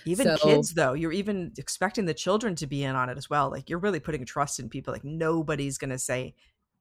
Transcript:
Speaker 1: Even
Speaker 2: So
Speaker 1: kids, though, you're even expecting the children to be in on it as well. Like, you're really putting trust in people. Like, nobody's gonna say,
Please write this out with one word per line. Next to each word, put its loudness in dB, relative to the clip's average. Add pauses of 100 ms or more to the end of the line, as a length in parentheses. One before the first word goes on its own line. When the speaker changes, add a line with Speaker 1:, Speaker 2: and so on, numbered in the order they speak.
Speaker 1:
Even 2
Speaker 2:
So 4
Speaker 1:
kids, 6
though, 4
you're -2
even -2
expecting -2
the 0
children 0
to -6
be -2
in -2
on 0
it -6
as -12
well. 2
Like, -8
you're -2
really 0
putting -6
trust -2
in -10
people. -8
Like, -8
nobody's 0
gonna -4
say, -4 (460)